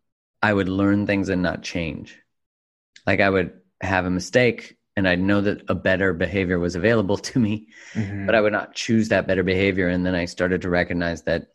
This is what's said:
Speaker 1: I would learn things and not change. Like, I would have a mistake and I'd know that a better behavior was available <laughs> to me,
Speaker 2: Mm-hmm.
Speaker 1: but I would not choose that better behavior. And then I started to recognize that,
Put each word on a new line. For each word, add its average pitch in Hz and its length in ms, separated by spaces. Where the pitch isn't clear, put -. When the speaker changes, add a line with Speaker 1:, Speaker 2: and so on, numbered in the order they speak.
Speaker 1:
I 107 100
would 98 160
learn 101 380
things 98 220
and 92 140
not 85 200
change. - 560
Like, 98 140
I 98 100
would 92 220
have 92 240
a 92 60
mistake 113 640
and 95 120
I'd 90 120
know 101 200
that 98 280
a 101 60
better 95 380
behavior 90 460
was 87 160
available 101 420
<laughs> - 140
to - 80
me, 110 300
Speaker 2:
Mm-hmm. 101 320
Speaker 1:
but 107 80
I 110 60
would 104 120
not 101 220
choose 110 340
that 98 180
better 95 160
behavior. 95 460
And 90 160
then 92 100
I 87 120
started 90 360
to 92 80
recognize 87 520
that, 82 320